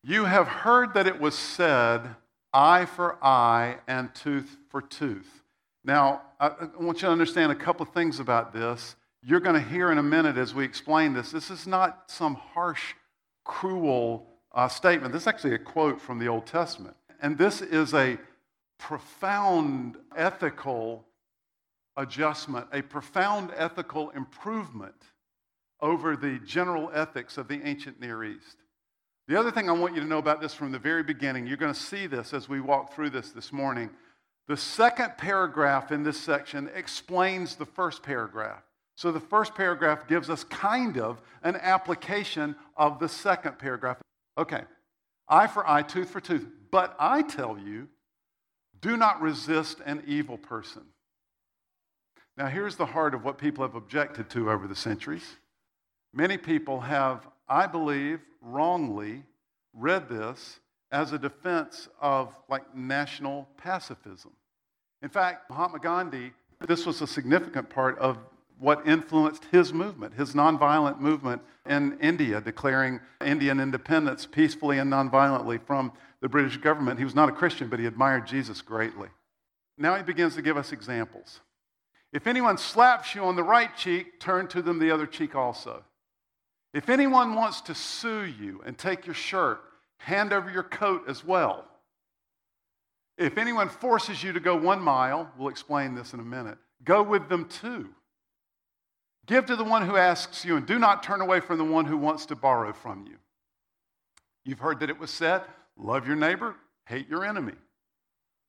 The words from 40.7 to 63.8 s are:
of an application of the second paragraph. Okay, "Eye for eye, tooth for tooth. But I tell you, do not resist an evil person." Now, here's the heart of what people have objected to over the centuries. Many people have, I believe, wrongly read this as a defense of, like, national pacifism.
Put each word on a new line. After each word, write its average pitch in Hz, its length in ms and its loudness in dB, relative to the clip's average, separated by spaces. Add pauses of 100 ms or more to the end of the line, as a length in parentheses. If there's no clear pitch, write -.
of 117 240 -4 (200)
an 180 140 -2
application 175 1000 -2 (200)
of 147 220 2
the 160 100 -2
second 170 500 -2
paragraph. 127 440 -4 (340)
Okay, 160 280 -4 (640)
"Eye 185 180 6
for 208 220 -4
eye, 147 140 4
tooth 180 280 -6
for 196 100 -8
tooth. 156 260 -2 (240)
But 180 280 2
I 247 240 4
tell 120 360 -6
you, 104 300 -12 (920)
do 233 160 -2
not 208 240 4
resist 156 600 -2
an 147 260 -8
evil 139 320 -4
person." - 540 -14 (1400)
Now, 139 100 -6
here's 190 300 -6
the 160 100 0
heart 156 280 0
of 117 100 -8
what 139 140 -4
people 143 260 -2
have 113 100 -6
objected 117 560 -4
to 113 200 -2
over 101 160 0
the 98 80 -10
centuries. 127 600 -8 (760)
Many 180 240 0
people 151 440 -2
have, 131 480 0 (200)
I 160 180 4
believe, 151 540 -2 (200)
wrongly 127 840 -4 (480)
read 147 360 -2
this 117 520 -10 (300)
as 143 220 -2
a 151 60 -6
defense 147 720 -6 (120)
of, 135 340 0 (140)
like, 135 260 -6
national 139 840 -6
pacifism. 123 800 -10 (640)